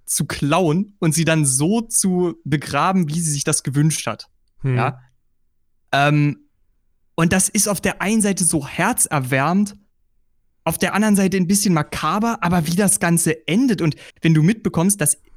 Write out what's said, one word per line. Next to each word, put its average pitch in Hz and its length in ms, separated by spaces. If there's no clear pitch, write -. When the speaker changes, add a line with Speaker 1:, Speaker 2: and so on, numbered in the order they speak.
Speaker 1:
zu - 200
klauen 160 760
und 160 140
sie 165 120
dann 156 200
so 151 360
zu 180 540
begraben, 151 640
wie 156 100
sie 165 120
sich 143 120
das 151 200
gewünscht 147 440
hat. 110 220
Speaker 2:
Hm. 127 160
Speaker 1:
Ja? 131 220
Ähm, 147 540
und 165 180
das 185 160
ist 202 180
auf 202 140
der - 200
einen 214 200
Seite 196 240
so 147 200
herzerwärmend, 165 1120
auf 165 140
der - 160
anderen 208 220
Seite 190 220
ein 180 100
bisschen 196 260
makaber, 180 680
aber 175 240
wie 170 80
das 190 240
Ganze 170 480
endet 214 340
und 160 140
wenn 165 140
du 156 80
mitbekommst, 185 580
dass, 147 160